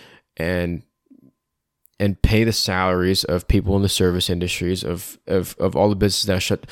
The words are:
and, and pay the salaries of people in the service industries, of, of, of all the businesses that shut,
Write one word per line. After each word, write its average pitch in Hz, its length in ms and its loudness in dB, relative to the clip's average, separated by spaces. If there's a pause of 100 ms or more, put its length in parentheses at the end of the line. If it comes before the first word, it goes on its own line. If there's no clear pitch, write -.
(360)
and, 87 480 -4 (1120)
and 101 240 0
pay 110 220 4
the 113 80 2
salaries 92 720 0
of 87 240 -2
people 98 260 2
in 98 80 2
the 98 60 2
service 90 420 2
industries, 87 540 -2
of, - 420 -8
of, 92 320 -2
of 92 160 -2
all 98 140 2
the 104 80 0
businesses 101 300 0
that 92 140 0
shut, - 320 -4